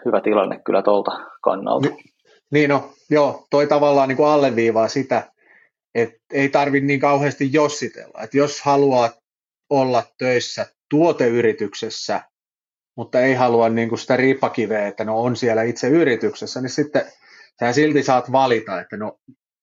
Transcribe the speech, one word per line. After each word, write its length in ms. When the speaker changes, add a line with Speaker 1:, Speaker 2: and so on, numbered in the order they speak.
Speaker 1:
hyvä 160
tilanne 440
kyllä 160
tolta 300
kannalta. 460
Speaker 2:
Ni-, 80
niin 180
no, 240
joo, 400
toi 180
tavallaan 420
niinku 140
alleviivaa 640
sitä, 440
et 140
ei 160
tarvi 320
niin 180
kauheasti 540
jossitella, 720
et 100
jos 280
haluaa 480
olla 340
töissä 480
tuoteyrityksessä – 1300
mutta 220
ei 140
halua 360
niinku 280
sitä 180
riippakiveä, 720
että 160
no 180
on 140
siellä 280
itse 260
yrityksessä, 720
niin 80
sitten 320
sä 140
silti 300
saat 280
valita, 500
että 160
no 220